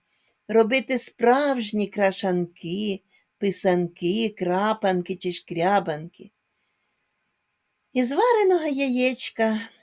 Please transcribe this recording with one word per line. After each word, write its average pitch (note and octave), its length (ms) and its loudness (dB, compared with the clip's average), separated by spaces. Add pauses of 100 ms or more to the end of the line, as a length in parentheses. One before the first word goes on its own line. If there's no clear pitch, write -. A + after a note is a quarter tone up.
(480)
робити A#3+ 500 2
справжні A#3+ 880 0
крашанки, F#3+ 1160 -2 (360)
писанки, F#3 880 0 (100)
крапанки F#3 760 -2
чи F3+ 160 -6
шкрябанки. E3+ 1000 -4 (1600)
Із B3+ 200 0
вареного F#4+ 540 4
яєчка B3+ 960 0 (220)